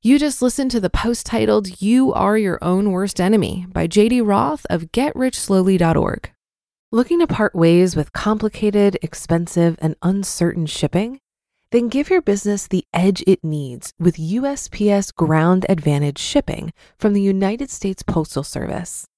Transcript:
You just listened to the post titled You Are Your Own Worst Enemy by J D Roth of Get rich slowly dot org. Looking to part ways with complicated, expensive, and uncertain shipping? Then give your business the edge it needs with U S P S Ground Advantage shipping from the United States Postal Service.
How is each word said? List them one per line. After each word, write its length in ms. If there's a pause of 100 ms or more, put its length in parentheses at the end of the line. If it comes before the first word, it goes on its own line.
You 180
just 220
listened 300
to 100
the 80
post 380
titled 560
You 300
Are 260
Your 240
Own 300
Worst 280
Enemy 520
by 160
J 200
D 120
Roth 500
of 220
Get 240
rich 220
slowly 380
dot 200
org. 340 (640)
Looking 260
to 80
part 280
ways 420
with 160
complicated, 880
expensive, 800
and 200
uncertain 680
shipping? 520 (540)
Then 160
give 220
your 120
business 460
the 160 (100)
edge 320
it 160
needs 560
with 220
U 260
S 220
P 200
S 220
Ground 580
Advantage 500
shipping 540 (240)
from 160
the 80
United 480
States 360
Postal 400
Service. 600 (140)